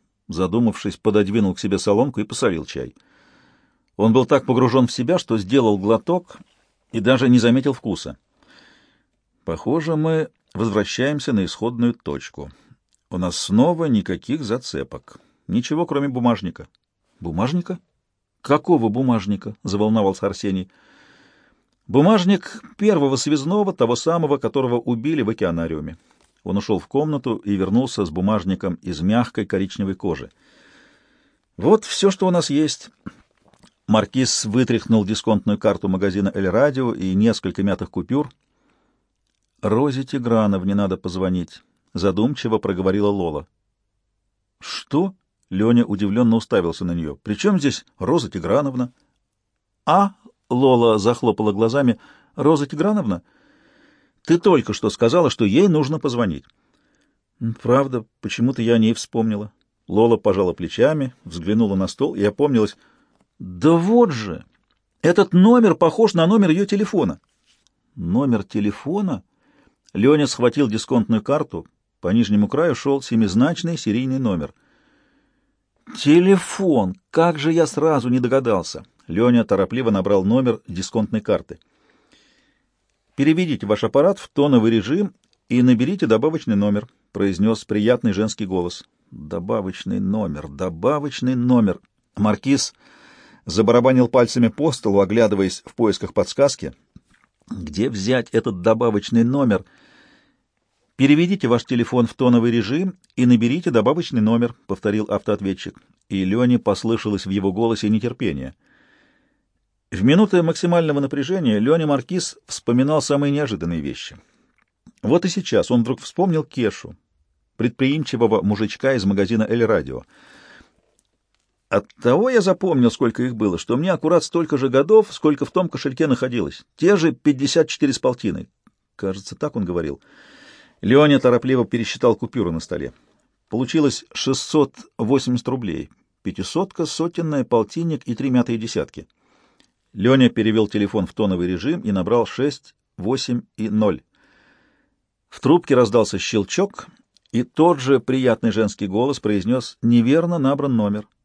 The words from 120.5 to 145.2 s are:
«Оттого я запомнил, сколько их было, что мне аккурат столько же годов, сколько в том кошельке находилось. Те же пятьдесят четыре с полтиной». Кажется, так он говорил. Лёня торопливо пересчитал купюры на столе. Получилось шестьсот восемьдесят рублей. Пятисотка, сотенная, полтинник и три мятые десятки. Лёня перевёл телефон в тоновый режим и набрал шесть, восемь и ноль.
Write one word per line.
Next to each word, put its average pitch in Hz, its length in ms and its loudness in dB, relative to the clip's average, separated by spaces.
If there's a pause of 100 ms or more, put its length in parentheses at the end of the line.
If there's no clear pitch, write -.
«Оттого 123 640 0
я 240 120 2
запомнил, 170 500 2
сколько 123 320 -2
их 123 120 -4
было, 104 220 0
что - 180 -4
мне 165 160 -2
аккурат 160 320 0
столько 160 340 -2
же 131 120 0
годов, 160 420 4
сколько 147 340 -2
в - 60 -16
том 147 160 0
кошельке 135 380 -4
находилось. 120 580 -2 (120)
Те 185 200 4
же 165 160 2
пятьдесят 143 580 0
четыре 139 240 0
с - 40 -4
полтиной». 107 520 -4 (480)
Кажется, 98 380 -8
так 143 200 -6
он 104 100 -4
говорил. 82 340 -4 (840)
Лёня 139 380 6
торопливо 123 440 2
пересчитал 117 520 0
купюры 110 360 -4
на 80 80 -6
столе. - 320 -10 (580)
Получилось 131 540 -2 (100)
шестьсот - 640 -2 (220)
восемьдесят 123 500 -2
рублей. 92 440 -6 (320)
Пятисотка, 165 640 -6
сотенная, 160 580 -4
полтинник 127 640 -2
и 120 100 -6
три 131 160 -4
мятые 120 260 0
десятки. - 500 -8 (840)
Лёня 123 360 4
перевёл 110 380 0
телефон 101 380 -2
в - 80 -12
тоновый 95 340 -2
режим 101 340 -4
и 107 100 -4
набрал 101 340 0
шесть, - 480 -6 (240)
восемь 123 460 -4 (140)
и 107 120 -6
ноль. 104 320 0 (1300)